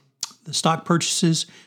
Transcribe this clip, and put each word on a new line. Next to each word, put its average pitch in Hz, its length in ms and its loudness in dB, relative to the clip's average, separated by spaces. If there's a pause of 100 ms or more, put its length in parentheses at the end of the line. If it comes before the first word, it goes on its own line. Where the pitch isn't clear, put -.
(420)
the 151 120 -10
stock 160 300 0
purchases 165 600 0 (200)